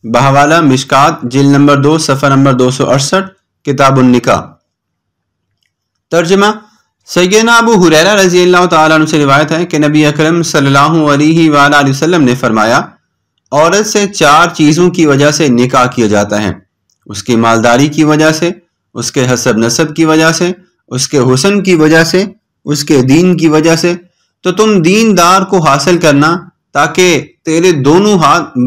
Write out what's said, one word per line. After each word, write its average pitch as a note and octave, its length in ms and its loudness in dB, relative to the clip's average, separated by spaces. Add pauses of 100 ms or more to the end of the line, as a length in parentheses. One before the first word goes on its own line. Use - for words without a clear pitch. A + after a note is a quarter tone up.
بحوالہ C#3 560 2
مشکات، C#3+ 640 0
جلد C#3 340 0
نمبر C#3+ 200 2
دو، D3 220 0
صفحہ C#3 300 -2
نمبر C#3 240 2
دو B2+ 180 0
سو C3+ 200 -4
اڑسٹھ، F#3 520 -4 (220)
کتاب C3+ 340 0
النکاح۔ B2 420 2 (1700)
ترجمہ، F3+ 360 0 (600)
سیدنا G#3+ 500 0
ابو A3 300 2
ہریرہ E3 280 2
رضی F3+ 280 0
اللہ F3+ 240 2
تعالیٰ D#3 300 2
عنہ D#3 100 0
سے D3+ 180 -2
روایت C#3+ 280 0
ہے E3+ 140 -4
کہ D#3+ 120 -6
نبی D3 280 0
اکرم D#3 360 -2
صلی D3 240 -2
اللہ D3 460 0
علیہ D#3 380 2
وآلہ C#3+ 260 2 (120)
وسلم D#3+ 340 -2
نے B2 120 0
فرمایا، A2+ 460 0 (720)
"عورت E3+ 340 0
سے G#3 200 -2
چار E3 480 2
چیزوں D#3+ 360 2
کی E3+ 160 -2
وجہ C#3+ 240 2
سے D3+ 180 -2
نکاح B2 380 0
کیا B2 200 -2
جاتا G#2 360 -2
ہے، F#2 100 -4 (540)
اس G2+ 160 -14
کی A#2+ 140 -2
مالداری A#2 520 0
کی D3+ 160 -2
وجہ D#3 280 0
سے، E3+ 180 -4 (440)
اس A#2 180 -10
کے B2+ 220 -2
حسب A#2+ 220 -2
نسب D3+ 400 -4
کی D#3+ 80 0
وجہ D#3+ 280 0
سے، F3+ 200 -4 (360)
اس B2+ 200 -8
کے D3 100 -2
حسن C3+ 440 0
کی F#3 120 0
وجہ D#3+ 300 2
سے، F3+ 200 -2 (400)
اس C#3+ 200 -6
کے C#3 180 0
دین E3 340 2
کی E3 120 0
وجہ D#3 280 0
سے، F3 180 -2 (460)
تو F3+ 120 -4
تم G#3 300 0
دیندار F#3+ 600 2
کو F#3 240 -2
حاصل C#3+ 320 0
کرنا D#3 400 0 (340)
تاکہ D3+ 520 -2 (200)
تیرے E3+ 280 0
دونوں E3+ 460 2
ہاتھ D#3 480 -2